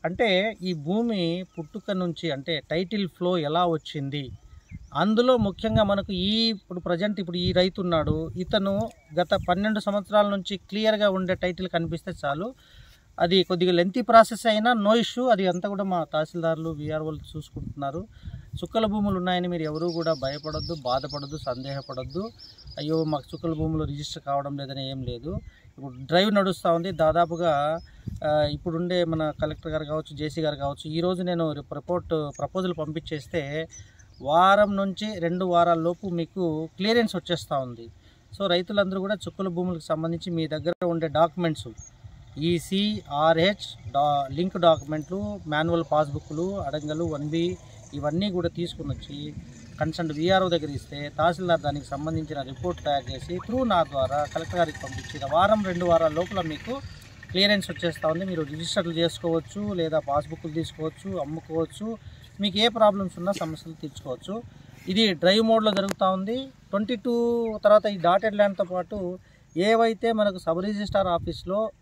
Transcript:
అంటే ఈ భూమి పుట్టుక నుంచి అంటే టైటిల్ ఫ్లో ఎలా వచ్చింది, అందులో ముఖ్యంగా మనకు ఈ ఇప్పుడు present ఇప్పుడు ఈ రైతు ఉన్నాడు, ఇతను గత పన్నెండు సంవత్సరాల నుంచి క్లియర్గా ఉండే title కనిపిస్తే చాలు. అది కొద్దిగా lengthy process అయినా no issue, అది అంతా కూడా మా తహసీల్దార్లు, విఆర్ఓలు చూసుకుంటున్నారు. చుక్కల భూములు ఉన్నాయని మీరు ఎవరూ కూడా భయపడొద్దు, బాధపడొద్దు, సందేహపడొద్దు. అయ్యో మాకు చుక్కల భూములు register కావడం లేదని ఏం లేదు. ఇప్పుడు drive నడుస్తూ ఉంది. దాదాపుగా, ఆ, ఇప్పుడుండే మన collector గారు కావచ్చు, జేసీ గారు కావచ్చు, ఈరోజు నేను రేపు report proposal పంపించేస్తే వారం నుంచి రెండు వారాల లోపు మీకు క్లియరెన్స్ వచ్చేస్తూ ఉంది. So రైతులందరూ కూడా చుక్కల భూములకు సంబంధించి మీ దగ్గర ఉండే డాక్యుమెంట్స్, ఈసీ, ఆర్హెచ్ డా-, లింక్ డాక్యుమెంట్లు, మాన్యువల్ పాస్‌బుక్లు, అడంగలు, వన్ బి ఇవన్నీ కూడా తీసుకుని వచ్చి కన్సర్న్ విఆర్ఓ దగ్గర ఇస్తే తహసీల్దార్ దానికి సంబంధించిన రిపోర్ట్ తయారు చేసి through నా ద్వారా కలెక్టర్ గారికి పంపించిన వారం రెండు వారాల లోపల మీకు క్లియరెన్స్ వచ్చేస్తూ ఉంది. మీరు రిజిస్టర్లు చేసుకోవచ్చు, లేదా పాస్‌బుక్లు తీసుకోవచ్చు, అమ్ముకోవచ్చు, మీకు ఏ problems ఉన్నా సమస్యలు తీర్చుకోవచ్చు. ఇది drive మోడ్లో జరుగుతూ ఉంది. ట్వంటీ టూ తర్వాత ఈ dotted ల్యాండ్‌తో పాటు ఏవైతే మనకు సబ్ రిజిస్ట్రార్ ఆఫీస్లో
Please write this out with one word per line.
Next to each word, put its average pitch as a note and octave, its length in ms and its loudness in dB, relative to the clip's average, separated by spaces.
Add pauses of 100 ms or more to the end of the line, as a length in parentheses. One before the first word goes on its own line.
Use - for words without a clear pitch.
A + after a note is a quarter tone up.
అంటే G3+ 560 0
ఈ F3+ 120 -4
భూమి F3+ 720 -2 (120)
పుట్టుక F3+ 340 -10
నుంచి F3 400 -2
అంటే C#3 380 -4
టైటిల్ F#3 380 -2
ఫ్లో F3+ 300 0
ఎలా D#3+ 280 2
వచ్చింది, D3 600 -4 (680)
అందులో A3 440 4
ముఖ్యంగా A3 460 2
మనకు G3+ 280 0
ఈ G#3+ 380 0
ఇప్పుడు F#3 300 -6
present F3+ 400 -2
ఇప్పుడు F3 180 -4
ఈ F3+ 140 0
రైతు F#3 300 2
ఉన్నాడు, D#3+ 560 0
ఇతను G3 360 0 (460)
గత F3 80 2 (220)
పన్నెండు G#3 300 2
సంవత్సరాల G3+ 500 2
నుంచి G3 280 -4
క్లియర్గా G#3 520 2
ఉండే F#3 260 0
title F3+ 320 -4
కనిపిస్తే E3 440 -4 (140)
చాలు. D3+ 220 -2 (720)
అది F3 240 6
కొద్దిగా F3+ 280 2
lengthy F3+ 300 2
process A3+ 460 6
అయినా A3 260 4
no G#3+ 220 4
issue, A#3+ 340 2
అది G3 180 4
అంతా F3+ 220 0
కూడా G3+ 140 -4
మా F3+ 200 0
తహసీల్దార్లు, D#3+ 680 -2
విఆర్ఓలు D#3 500 -6 (180)
చూసుకుంటున్నారు. D3 680 -8 (480)
చుక్కల A3 300 0
భూములు G3+ 320 0
ఉన్నాయని F3+ 300 0
మీరు F3 160 -2
ఎవరూ D#3 280 -2
కూడా D#3+ 220 0
భయపడొద్దు, D3+ 680 -6
బాధపడొద్దు, C#3 560 -4
సందేహపడొద్దు. C3+ 920 -8 (460)
అయ్యో D#3+ 260 0
మాకు D3+ 200 -2 (100)
చుక్కల E3 200 -4
భూములు D#3 300 -2
register C#3+ 400 -8
కావడం C#3 340 -4
లేదని C3+ 320 -8
ఏం C3+ 120 -8
లేదు. B2 380 -6 (260)
ఇప్పుడు C3+ 280 -14 (120)
drive F#3+ 280 4
నడుస్తూ F#3+ 400 2
ఉంది. E3+ 180 0
దాదాపుగా, D#3+ 880 2 (440)
ఆ, D3+ 160 4
ఇప్పుడుండే E3+ 640 0
మన D#3+ 260 -2 (100)
collector D3+ 300 -6
గారు D#3 140 -4
కావచ్చు, D3+ 320 -6
జేసీ D3+ 240 -4
గారు D3 140 0
కావచ్చు, C#3 360 -6
ఈరోజు F3 320 0
నేను E3+ 280 0
రేపు C#3+ 240 -10
report D#3 640 -2
proposal F3+ 340 -2
పంపించేస్తే D#3 960 -6 (540)
వారం F#3+ 540 6
నుంచి G3 440 -2
రెండు F3 260 0
వారాల E3+ 340 6
లోపు F3 300 -2
మీకు E3 680 -2
క్లియరెన్స్ A3 380 2
వచ్చేస్తూ D#3+ 440 -2
ఉంది. A#2+ 260 -8 (480)
So G3 140 -2
రైతులందరూ F#3+ 520 2
కూడా G3 160 -2
చుక్కల F#3+ 320 -6
భూములకు F3+ 360 -2
సంబంధించి E3 480 -2
మీ D#3+ 160 0
దగ్గర D#3 380 -4
ఉండే E3 220 0
డాక్యుమెంట్స్, D#3+ 600 2 (680)
ఈసీ, F#3+ 640 0 (100)
ఆర్హెచ్ D#3+ 800 2
డా-, C#3+ 400 2
లింక్ F3+ 260 -2
డాక్యుమెంట్లు, E3 880 2
మాన్యువల్ E3 440 2
పాస్‌బుక్లు, D3+ 720 -2
అడంగలు, D3+ 420 -4
వన్ D3+ 260 -4
బి E3+ 280 0 (360)
ఇవన్నీ D3+ 380 -2
కూడా F3 180 0
తీసుకుని D#3+ 400 -6
వచ్చి C#3+ 440 -10 (460)
కన్సర్న్ D#3 340 -2
విఆర్ఓ F#3 360 2
దగ్గర D#3 200 0
ఇస్తే C#3+ 480 -10
తహసీల్దార్ E3+ 440 2
దానికి C#3+ 240 -4
సంబంధించిన D#3 560 -4
రిపోర్ట్ C3+ 440 -6
తయారు C#3+ 260 0
చేసి D3 260 -8
through A#3+ 300 -2
నా F3+ 160 4
ద్వారా C#3 420 0 (100)
కలెక్టర్ E3 240 -4
గారికి D#3+ 240 0
పంపించిన - 500 -8
వారం G#3 300 6
రెండు F3+ 220 0
వారాల E3 260 6
లోపల F#3 300 -2
మీకు E3+ 400 -6 (500)
క్లియరెన్స్ G3+ 400 2
వచ్చేస్తూ E3 360 -2
ఉంది. E3 180 0
మీరు F3 160 -4
రిజిస్టర్లు E3 500 -4
చేసుకోవచ్చు, E3+ 840 -2
లేదా D#3+ 260 0
పాస్‌బుక్లు D3+ 520 -4
తీసుకోవచ్చు, D#3+ 680 -6
అమ్ముకోవచ్చు, D#3+ 800 -4 (440)
మీకు G3 160 0
ఏ A3 100 4
problems G#3 500 4
ఉన్నా F3+ 140 -2
సమస్యలు D#3+ 420 -6
తీర్చుకోవచ్చు. D#3 680 -8 (460)
ఇది G3 260 4
drive F#3+ 300 4
మోడ్లో A3 280 4
జరుగుతూ G3 400 2
ఉంది. G3 260 -2 (320)
ట్వంటీ G#3+ 260 -2
టూ A#3+ 180 -2 (500)
తర్వాత G#3 220 8
ఈ G3+ 120 0
dotted F#3+ 380 4
ల్యాండ్‌తో G3+ 280 2
పాటు F3+ 560 -4 (380)
ఏవైతే A3+ 540 4
మనకు G3+ 260 2
సబ్ E3+ 240 -2
రిజిస్ట్రార్ G3+ 460 0
ఆఫీస్లో F3+ 640 -2 (100)